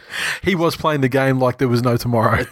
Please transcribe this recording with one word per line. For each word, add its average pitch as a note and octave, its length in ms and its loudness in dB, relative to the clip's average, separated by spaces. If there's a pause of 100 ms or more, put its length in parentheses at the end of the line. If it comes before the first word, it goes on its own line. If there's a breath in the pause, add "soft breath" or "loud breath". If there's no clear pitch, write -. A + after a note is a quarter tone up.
(200)
<laughs> - 220 -6
He G3 140 0
was E3 200 0
playing D3+ 260 -2
the C3 80 2
game C3+ 300 2
like B2+ 200 0
there C3+ 80 2
was A#2+ 160 2
no A#2+ 140 2
tomorrow. A#2 540 0